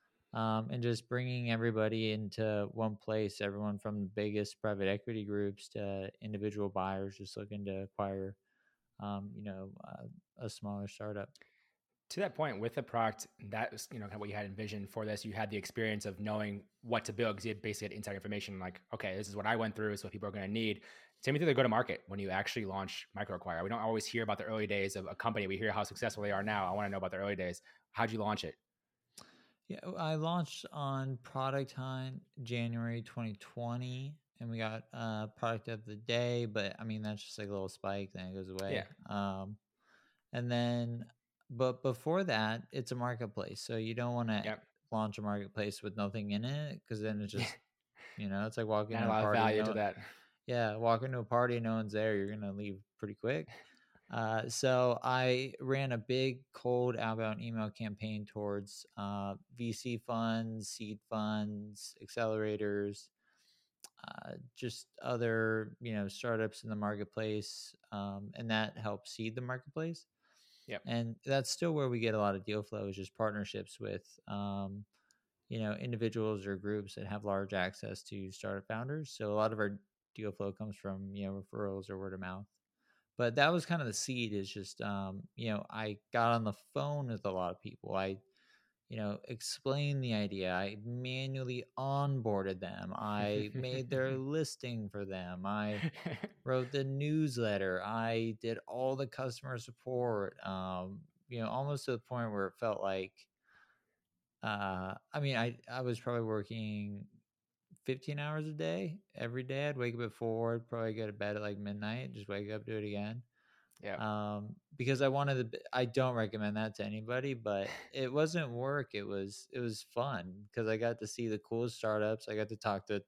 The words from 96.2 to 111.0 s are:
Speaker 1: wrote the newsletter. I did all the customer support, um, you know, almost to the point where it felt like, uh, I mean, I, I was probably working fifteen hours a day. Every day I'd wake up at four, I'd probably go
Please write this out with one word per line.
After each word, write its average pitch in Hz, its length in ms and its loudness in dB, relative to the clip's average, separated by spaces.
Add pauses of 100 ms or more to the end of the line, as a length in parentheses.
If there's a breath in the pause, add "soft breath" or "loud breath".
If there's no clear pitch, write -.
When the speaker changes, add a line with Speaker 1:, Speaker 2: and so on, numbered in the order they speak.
Speaker 1:
wrote 127 280 2
the 139 120 2
newsletter. 120 1000 2
I 113 560 2
did 113 180 -2 (100)
all 131 280 0
the 135 120 0
customer 131 500 -6
support, 120 880 0
um, 92 560 -4 (260)
you 120 120 -4
know, 110 100 0
almost 139 360 -2
to 131 60 2
the 117 60 0
point 117 340 -4
where 98 160 2
it - 100 -8
felt 110 240 2
like, 95 460 -2 (1120 soft breath)
uh, 98 520 -2 (180)
I 147 80 -2
mean, 139 160 2
I, 120 220 2 (100)
I 123 140 -4
was 123 160 0
probably 120 240 0
working 104 840 -4 (800)
fifteen 131 340 -4
hours 151 300 -2
a 156 40 -4
day. 165 480 -2 (140)
Every 120 300 -4
day 135 240 0
I'd 139 100 -2
wake 120 160 0
up 117 80 -2
at 110 100 -2
four, 117 440 2
I'd 117 120 -6
probably 113 260 0
go 110 120 -2